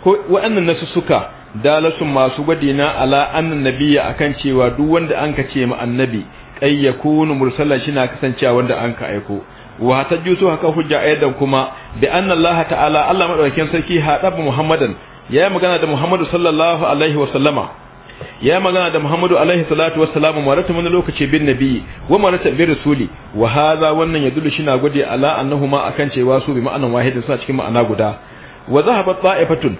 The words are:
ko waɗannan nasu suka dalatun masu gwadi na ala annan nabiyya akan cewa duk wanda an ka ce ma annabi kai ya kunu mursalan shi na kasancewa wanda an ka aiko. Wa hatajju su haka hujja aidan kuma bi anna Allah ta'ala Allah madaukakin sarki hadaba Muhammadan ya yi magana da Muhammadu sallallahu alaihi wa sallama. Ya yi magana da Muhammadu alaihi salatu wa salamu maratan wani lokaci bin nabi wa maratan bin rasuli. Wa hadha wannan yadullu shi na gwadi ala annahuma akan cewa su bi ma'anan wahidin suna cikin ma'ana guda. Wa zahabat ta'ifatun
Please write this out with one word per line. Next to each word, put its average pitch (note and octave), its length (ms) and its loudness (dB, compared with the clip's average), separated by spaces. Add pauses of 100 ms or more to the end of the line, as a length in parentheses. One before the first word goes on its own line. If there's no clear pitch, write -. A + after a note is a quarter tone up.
ko F#3+ 120 4 (140)
waɗannan G3 360 2
nasu E3+ 280 -2
suka D#3 360 0 (320)
dalatun D#3 500 2
masu C3 300 0
gwadi C#3+ 300 0
na C#3+ 300 0
ala C#3 320 2
annan D#3+ 320 -2
nabiyya C#3+ 480 2
akan D3 240 -2
cewa C3 320 2
duk C3 180 -2
wanda D#3+ 300 0
an C#3+ 160 -2
ka C#3 160 -2
ce C3 160 0
ma A#2+ 160 -2
annabi A#2+ 400 -2 (380)
kai C#3+ 180 2
ya C3+ 160 2
kunu D3+ 400 0
mursalan C3+ 480 0
shi D3+ 80 -6
na C3+ 160 0
kasancewa B2+ 480 0
wanda B2 240 0
an A#2 160 -4
ka - 120 -10
aiko. G2+ 360 -6 (380)
Wa B2+ 180 2
hatajju E3+ 400 0
su G3 100 4
haka D#3+ 200 0
hujja D3+ 320 0
aidan D3 340 2
kuma C3+ 380 0 (240)
bi A2+ 100 2
anna F#3 280 0
Allah E3 340 2
ta'ala D3+ 400 2
Allah F3+ 200 2
madaukakin D#3 440 0
sarki E3+ 260 0
hadaba D#3 400 0
Muhammadan D3+ 560 0 (360)
ya D#3 180 2
yi - 20 0
magana F3+ 300 0
da D#3+ 80 0
Muhammadu E3 420 0
sallallahu E3 560 0
alaihi D3 300 0
wa C#3 160 0
sallama. C3+ 320 0 (760)
Ya D3+ 160 4
yi G3 40 -2
magana F3+ 300 0
da D#3+ 80 0
Muhammadu E3+ 380 2
alaihi E3 300 2
salatu D#3+ 320 0
wa D#3 120 4
salamu D#3 320 0
maratan E3+ 320 0
wani E3+ 160 -2
lokaci E3+ 340 0
bin D3+ 220 2
nabi B2+ 340 0 (260)
wa G3 120 4
maratan F3+ 340 2
bin E3 140 2
rasuli. C#3+ 400 0 (260)
Wa A2+ 140 0
hadha D#3 480 2
wannan E3 260 0
yadullu C#3+ 300 0
shi D#3 100 -4
na C#3+ 140 0
gwadi C#3+ 260 0
ala C3 380 0
annahuma C#3 480 0
akan C#3+ 240 -4
cewa B2+ 320 2
su D3 80 -4
bi B2 80 0
ma'anan B2+ 320 -2
wahidin B2 320 0
suna B2 160 -4
cikin C3+ 160 -4
ma'ana A#2+ 260 0
guda. G#2+ 280 0 (580)
Wa C#3 160 4
zahabat F#3 400 0
ta'ifatun E3 560 0